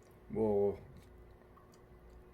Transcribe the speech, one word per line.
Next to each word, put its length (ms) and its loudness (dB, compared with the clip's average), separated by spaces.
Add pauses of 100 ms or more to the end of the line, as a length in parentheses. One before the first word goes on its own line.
(280)
뭐 500 4 (1600)